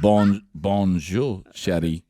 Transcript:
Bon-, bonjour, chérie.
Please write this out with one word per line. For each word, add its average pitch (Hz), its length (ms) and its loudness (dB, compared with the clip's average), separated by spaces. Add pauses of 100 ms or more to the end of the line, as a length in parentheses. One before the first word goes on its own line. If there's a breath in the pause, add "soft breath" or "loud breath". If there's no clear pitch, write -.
Bon-, 104 380 4 (140)
bonjour, 98 880 -2 (120)
chérie. 82 560 -4